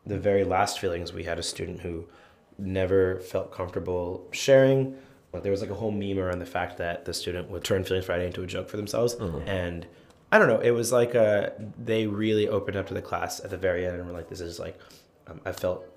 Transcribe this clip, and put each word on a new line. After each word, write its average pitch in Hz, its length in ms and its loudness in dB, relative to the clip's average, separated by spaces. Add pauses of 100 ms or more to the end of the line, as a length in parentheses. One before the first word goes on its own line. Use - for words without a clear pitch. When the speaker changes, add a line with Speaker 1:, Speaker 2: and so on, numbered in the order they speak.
Speaker 1:
the 101 140 -4
very 98 260 4
last 95 360 2
feelings, 85 320 -4
we 90 120 -8
had 85 140 -4
a 85 40 -6
student 87 380 -6
who 85 260 -8 (520)
never 92 600 2
felt - 320 -6
comfortable 90 800 -4
sharing. 135 640 6 (360)
But 87 100 -8
there 101 100 0
was, 98 80 0
like, 101 100 -6
a 98 40 -4
whole 107 160 -2
meme 101 280 -2
around 90 200 -2
the 85 80 -8
fact 87 320 -4
that 85 260 -4
the 87 80 -8
student 87 380 -6
would 87 120 -8
turn 95 220 2
Feelings 92 220 0
Friday 90 200 0
into 90 160 -6
a 90 40 -6
joke 92 240 -6
for 104 80 -6
themselves. 113 380 0
Speaker 2:
Mm-hmm. 82 300 -6
Speaker 1:
And 87 400 -4 (460)
I 214 60 6
don't 196 100 8
know, 110 120 4
it 120 100 4
was 117 220 2
like, 120 220 4
uh, 107 360 4 (280)
they 113 280 0
really 107 420 2
opened 101 300 0
up 92 80 -4
to - 80 -6
the 92 80 -4
class 87 380 -4
at 95 100 -10
the 95 80 -6
very 90 260 2
end 90 120 -2
and 87 100 -8
were 87 80 -10
like, 85 140 -10
"This 87 120 -12
is 85 180 -10
like, 80 200 -10 (480)
um, 80 180 -16
I 95 80 -6
felt, 90 320 -4 (120)